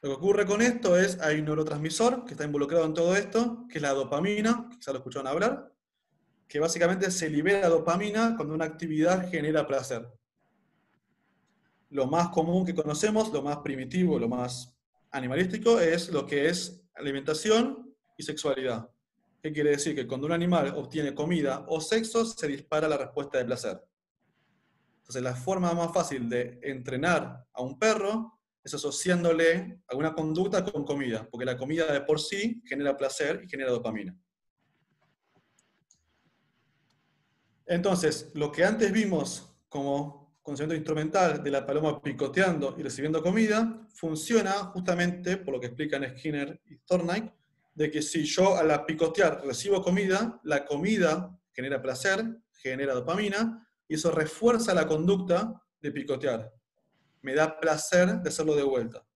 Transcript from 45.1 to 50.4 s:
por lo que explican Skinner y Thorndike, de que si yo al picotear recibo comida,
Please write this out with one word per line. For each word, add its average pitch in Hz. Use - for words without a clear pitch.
por 185
lo 127
que 127
explican 143
Skinner 147
y 143
Thorndike, 180
de 151
que 151
si 151
yo 185
al 156
picotear 165
recibo 190
comida, 196